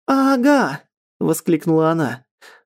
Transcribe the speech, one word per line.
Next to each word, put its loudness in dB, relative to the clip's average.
«Ага!» 0
воскликнула 0
она. -4